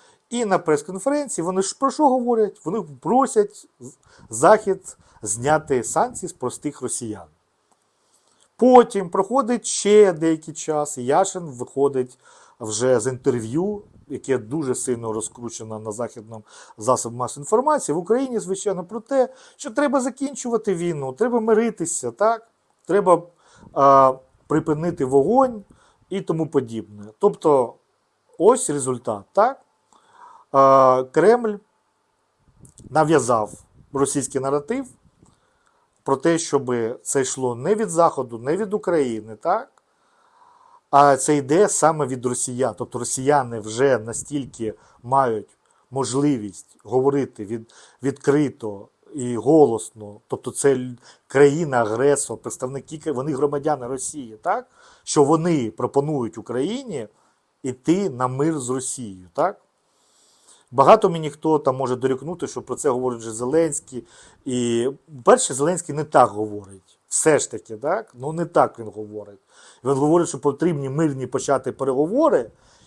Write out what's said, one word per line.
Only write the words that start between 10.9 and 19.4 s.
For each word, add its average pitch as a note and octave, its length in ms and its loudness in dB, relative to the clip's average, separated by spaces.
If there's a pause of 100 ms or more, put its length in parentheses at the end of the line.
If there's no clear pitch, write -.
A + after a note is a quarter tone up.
і B2 60 -8
Яшин F3+ 380 0
виходить C3 760 -4 (420)
вже A#2 400 0
з G#2 60 -6
інтерв'ю, C3 760 -4 (260)
яке C3 300 -4
дуже B2+ 360 -4
сильно A#2 380 -6
розкручено A2 680 -10
на A2 140 -10
західному A2+ 520 -12 (340)
засобі A#2 380 -2
масової B2 260 -8
інформації, B3 520 0
в E3 40 -2
Україні, A#3 400 -2
звичайно, F#3 460 -6
про G#3+ 160 -12
те, C4 280 0 (280)